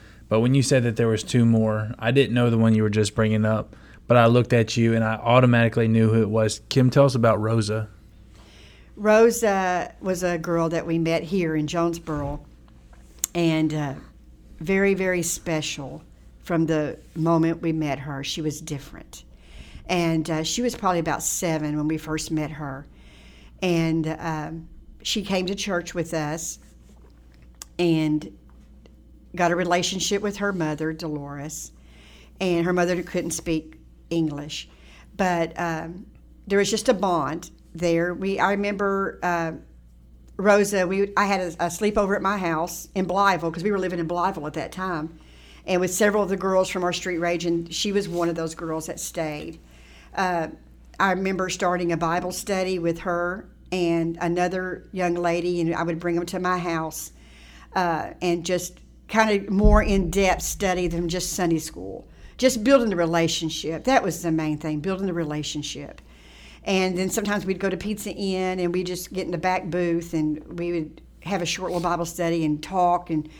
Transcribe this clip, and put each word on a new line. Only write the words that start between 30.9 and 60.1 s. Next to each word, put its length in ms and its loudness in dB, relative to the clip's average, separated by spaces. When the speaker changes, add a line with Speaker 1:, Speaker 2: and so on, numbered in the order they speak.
Speaker 2:
Dolores. 800 -10
And 240 2
her 100 2
mother 280 2
couldn't 300 -4
speak 480 -4
English. 580 -4
But, 420 0
um, 460 -6
there 140 2
was 100 2
just 180 -2
a 60 6
bond 560 -2
there. 400 0
We, 240 -4
I 140 2
remember, 720 -2
uh, 300 -2
Rosa, 500 4
we, 280 0
I 100 4
had 160 0
a, 60 -2
a 20 0
sleepover 480 0
at 60 -2
my 160 0
house 580 -4
in 100 0
Blytheville, 480 2
'cause 100 -8
we 80 0
were 60 0
living 220 -2
in 80 -2
Blytheville 400 -2
at 60 -10
that 180 -8
time, 480 -6
and 120 2
with 140 0
several 300 2
of 60 -4
the 80 -2
girls 300 2
from 160 -4
our 100 0
street 260 -6
rage, 260 -2
and 260 -2
she 200 -4
was 180 -2
one 180 0
of 60 -2
those 220 -6
girls 320 -6
that 120 -10
stayed. 600 -8
Uh, 320 0
I 120 4
remember 380 0
starting 420 0
a 60 0
Bible 340 -2
study 480 -2
with 200 -2
her 460 -4
and 480 0
another 720 -2
young 220 0
lady, 480 0
and 140 0
I 80 -2
would 160 -4
bring 160 -2
them 120 -2
to 120 -4
my 180 0
house, 540 -6
uh, 440 0
and 240 0
just 360 -4
kind 220 2
of 220 0
more 320 8
in-depth 580 2